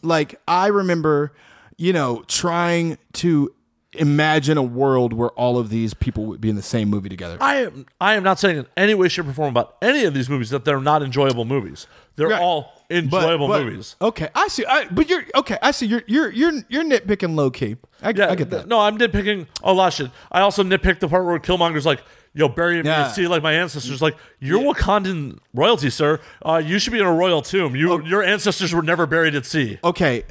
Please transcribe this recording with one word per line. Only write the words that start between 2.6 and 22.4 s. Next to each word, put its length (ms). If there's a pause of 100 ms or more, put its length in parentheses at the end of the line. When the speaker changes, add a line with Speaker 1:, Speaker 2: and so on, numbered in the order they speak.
Speaker 1:
to 400 (400)
imagine 640
a 60
world 500
where 160
all 280
of 120
these 240
people 320
would 160
be 80
in 80
the 40
same 280
movie 200
together. 300
Speaker 2:
I 240
am, 220 (160)
I 140
am 80
not 140
saying 200
in 180
any 180
way, 140
shape, 200
or 60
form 160
about 320
any 220
of 100
these 160
movies 200
that 160
they're 160
not 200
enjoyable 440
movies. 420 (300)
They're 100
Speaker 1:
Right. 140
Speaker 2:
all 480
enjoyable 580
Speaker 1:
But, 120
but, 60
Speaker 2:
movies. 360
Speaker 1:
okay, 340
I 140
see. 160
I, 240
but 200
you're, 140 (120)
okay, 260
I 100
see. 140
You're, 200
you're, 260
you're, 200 (160)
you're 160
nitpicking 520
low 140
key. 280 (260)
I, 60
Speaker 2:
Yeah, 200
Speaker 1:
I 60
get 140
that. 180
Speaker 2:
no, 140
I'm 180
nitpicking 480 (160)
a 100
lot 140
of 60
shit. 180 (200)
I 100
also 220
nitpicked 360
the 80
part 180
where 140
Killmonger's 460
like, 180 (340)
"Yo, 100